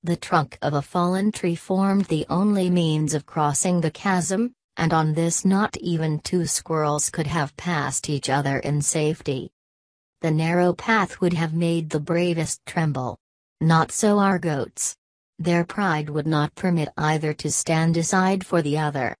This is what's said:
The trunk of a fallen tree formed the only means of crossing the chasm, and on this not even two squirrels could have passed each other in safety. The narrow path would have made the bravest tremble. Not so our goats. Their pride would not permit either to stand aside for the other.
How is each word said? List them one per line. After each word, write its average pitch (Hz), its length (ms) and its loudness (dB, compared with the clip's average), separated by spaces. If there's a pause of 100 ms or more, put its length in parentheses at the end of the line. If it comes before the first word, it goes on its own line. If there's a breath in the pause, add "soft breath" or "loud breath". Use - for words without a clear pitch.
The 170 140 0
trunk - 460 -2
of 147 120 0
a 143 80 0
fallen 185 500 0
tree 170 220 -2
formed 196 520 0
the 151 220 -2
only 190 420 2
means 156 440 2
of 147 120 -2
crossing 160 540 0
the 160 100 0
chasm, 190 640 0 (240)
and 165 160 0
on 160 220 2
this 170 300 0
not 196 320 2
even 160 440 -2
two 175 260 -2
squirrels 151 640 -2
could 156 160 -4
have 147 300 -2
passed 143 520 -4
each 143 200 -2
other 139 300 0
in 147 240 -2
safety. 151 680 -2 (720)
The 165 80 0
narrow 170 420 2
path 208 480 -2
would 175 140 2
have 160 200 -2
made 170 360 0
the 151 100 -2
bravest 170 640 -2
tremble. 135 520 -2 (420)
Not 160 320 4
so 208 260 2
our 196 200 2
goats. 151 580 -4 (420)
Their 170 260 2
pride 165 460 -2
would 147 160 -4
not 151 280 0
permit 170 420 0
either 151 380 0
to 151 160 -6
stand 165 460 2
aside 185 500 0
for 165 160 0
the 147 160 0
other. 143 420 -2